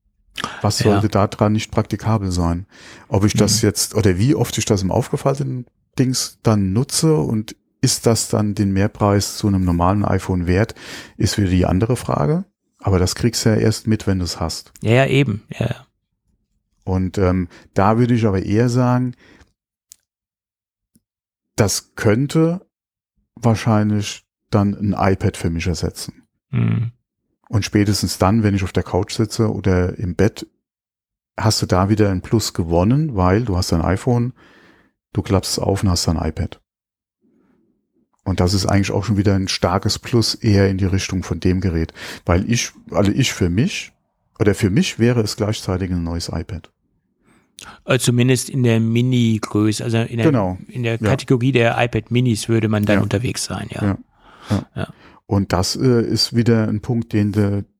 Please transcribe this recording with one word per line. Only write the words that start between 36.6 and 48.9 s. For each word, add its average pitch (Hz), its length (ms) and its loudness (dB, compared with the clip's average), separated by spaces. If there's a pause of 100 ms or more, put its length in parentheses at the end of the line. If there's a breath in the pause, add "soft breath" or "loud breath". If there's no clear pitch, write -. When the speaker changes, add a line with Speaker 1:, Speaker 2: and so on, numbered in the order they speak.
Speaker 1:
Und 92 160 -2
das 92 140 2
ist 95 140 -2
eigentlich 98 240 0
auch 104 120 -2
schon 104 140 0
wieder 101 160 2
ein 95 140 -2
starkes 95 520 -2
Plus - 360 -2
eher 98 340 4
in 95 80 -2
die 98 80 0
Richtung 92 380 -2
von 87 160 -6
dem 92 200 2
Gerät. 82 340 -2 (320 loud breath)
Weil 90 260 2
ich, 117 200 -2 (200)
also 95 200 2
ich - 220 0
für 90 160 0
mich, 110 420 -2 (480)
oder 104 140 2
für 98 160 0
mich 143 300 0
wäre 120 220 4
es 101 160 -4
gleichzeitig 95 540 -4
ein 87 120 -2
neues 85 260 -6
iPad. 82 420 -10 (1120 loud breath)
Speaker 2:
Äh, 135 140 2
zumindest 123 500 2
in 131 140 -2
der 113 160 4
Mini-Größe, 113 1040 0